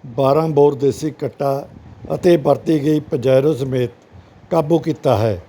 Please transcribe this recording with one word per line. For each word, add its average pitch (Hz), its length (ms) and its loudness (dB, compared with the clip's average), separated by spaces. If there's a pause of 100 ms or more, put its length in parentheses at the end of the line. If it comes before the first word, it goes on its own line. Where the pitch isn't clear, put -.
ਬਾਰਾਂ 139 420 0
ਬੋਰ 143 260 4
ਦੇਸੀ 135 360 -2
ਕੱਟਾ 139 580 -6 (460)
ਅਤੇ 175 220 4
ਵਰਤੀ 147 460 0
ਗਈ 151 180 0
ਪਜੈਰੋ 135 540 0
ਸਮੇਤ 127 360 -4 (600)
ਕਾਬੂ 160 280 0
ਕੀਤਾ 143 380 0
ਹੈ। 104 320 -2